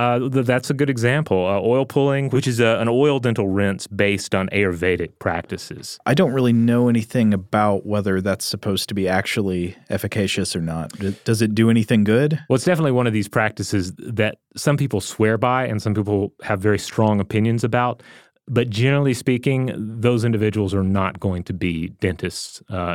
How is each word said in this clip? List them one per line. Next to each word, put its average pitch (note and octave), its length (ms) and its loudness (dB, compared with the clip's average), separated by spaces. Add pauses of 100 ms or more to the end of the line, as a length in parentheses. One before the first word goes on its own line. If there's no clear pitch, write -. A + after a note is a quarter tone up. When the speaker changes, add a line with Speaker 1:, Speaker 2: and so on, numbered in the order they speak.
(160)
Speaker 1:
Uh, C3 140 -2
th-, C3 160 0
that's B2 240 0
a D3 40 2
good C3+ 160 0
example. A#2+ 560 0
Uh, G2 140 0
oil A#2+ 260 2
pulling, C#3 440 0
which C3 180 0
is A#2+ 140 0
a, A2+ 180 4
an A2+ 80 0
oil C3+ 320 2
dental A2+ 300 0
rinse G2 360 0
based G2+ 480 0
on F#2+ 200 2
Ayurvedic F2+ 680 0
practices. - 840 -6
Speaker 2:
I A#2+ 80 2
don't D3+ 180 2
really B2 220 2
know A#2 340 4
anything A2+ 460 2
about G2+ 520 0
whether G2 360 0
that's F#2+ 240 -2
supposed G2+ 420 -4
to G#2 80 -4
be F#2+ 140 0
actually F#2 640 -2 (140)
efficacious G2 680 -2
or F2 60 -4
not. D#2+ 360 -6
D-, G2 280 -6
does A2+ 160 2
it G#2+ 120 0
do A2+ 160 4
anything A2+ 360 4
good? C#3 420 2
Speaker 1:
Well, B2+ 80 2
it's B2 80 0
definitely D#3+ 300 2
one B2 140 2
of A2 60 0
these G#2 140 0
practices G#2 720 -2
that A2 400 -4 (180)
some D3 220 0
people C3+ 240 -2
swear A2 360 0
by B2+ 300 0
and G#2+ 140 -4
some G#2+ 120 0
people G#2 400 -2 (100)
have G2 180 -2
very G#2 180 2
strong G#2+ 400 0
opinions A2+ 460 0
about. A#2+ 360 0 (500)
But A#2 200 0
generally C3+ 420 2
speaking, B2+ 640 -2
those A2+ 480 0
individuals G#2 480 0
are G2 80 0
not F#2+ 380 0
going F2+ 240 -2
to - 100 -8
be E2+ 360 -4 (120)
dentists, - 680 -6
uh, F2 240 -4